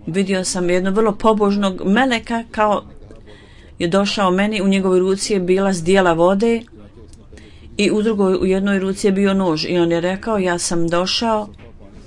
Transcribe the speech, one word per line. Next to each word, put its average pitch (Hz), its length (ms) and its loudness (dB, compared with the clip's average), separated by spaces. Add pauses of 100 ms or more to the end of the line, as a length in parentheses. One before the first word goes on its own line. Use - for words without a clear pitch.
vidio 185 380 -2
sam 180 260 -2
jednog 185 260 0
vrlo 220 160 2
pobožnog 202 760 0
meleka, 233 680 0
kao 214 320 0 (960)
je 180 80 0
došao 196 440 2
meni, 202 300 0
u 196 60 0
njegovoj 190 320 2
ruci 190 340 -2
je 196 60 0
bila 190 340 0
zdjela 180 400 2
vode 202 480 2 (1160)
i 202 140 2
u 214 100 2
drugoj, 202 400 2
u - 40 0
jednoj 196 340 0
ruci 196 280 -2
je 196 40 4
bio 196 220 2
nož 175 360 0
i 180 80 0
on 170 140 2
je 170 100 0
rekao, 190 360 -2
ja 180 200 0
sam 170 300 -2
došao 208 600 -2 (600)